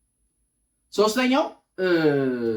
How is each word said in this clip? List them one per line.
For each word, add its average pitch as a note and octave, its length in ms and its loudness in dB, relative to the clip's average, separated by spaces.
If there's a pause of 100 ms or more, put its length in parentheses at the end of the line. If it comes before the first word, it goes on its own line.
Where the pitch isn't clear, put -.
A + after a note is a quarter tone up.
(920)
ሶስተኛው፣ B3 520 2 (320)
እ፣ F#3 100 -2 (680)